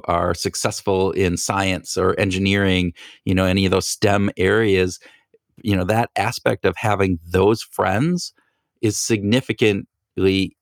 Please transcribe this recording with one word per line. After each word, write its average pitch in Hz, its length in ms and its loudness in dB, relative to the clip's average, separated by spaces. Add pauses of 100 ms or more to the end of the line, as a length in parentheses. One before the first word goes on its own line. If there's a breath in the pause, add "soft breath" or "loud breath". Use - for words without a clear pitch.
are 90 280 0
successful 95 800 -2
in 90 240 0
science 95 600 -4
or 92 200 0
engineering, 95 760 0 (320 loud breath)
you 95 100 0
know, 92 80 2
any 95 220 2
of 92 80 0
those 92 160 0
stem 101 480 0
areas, 95 600 2 (640 soft breath)
you 101 140 0
know, 90 80 0
that 110 320 0
aspect 113 480 -2
of 95 140 0
having 98 500 0
those 95 340 2
friends 120 720 -2 (480)
is 107 160 0
significantly, 101 1600 0